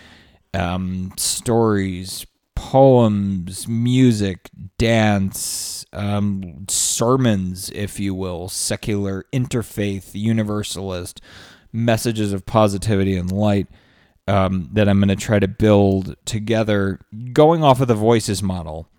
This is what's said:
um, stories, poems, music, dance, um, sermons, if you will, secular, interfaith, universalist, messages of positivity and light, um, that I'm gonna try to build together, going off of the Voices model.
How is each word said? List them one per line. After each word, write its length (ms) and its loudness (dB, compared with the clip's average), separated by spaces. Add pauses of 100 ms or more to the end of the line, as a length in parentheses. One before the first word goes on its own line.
(560)
um, 600 -4
stories, 1080 -2 (300)
poems, 1120 2
music, 840 2 (300)
dance, 1120 0
um, 720 -6
sermons, 1080 0
if 240 -8
you 160 -4
will, 340 -8
secular, 840 -4
interfaith, 840 -4
universalist, 1080 -4 (500)
messages 640 0
of 140 -6
positivity 680 2
and 160 -4
light, 360 0 (600)
um, 460 0
that 160 4
I'm 100 4
gonna 160 4
try 240 0
to 80 2
build 680 4 (100)
together, 760 -2 (340)
going 300 6
off 180 6
of 60 0
the 80 4
Voices 480 2
model. 440 -6 (120)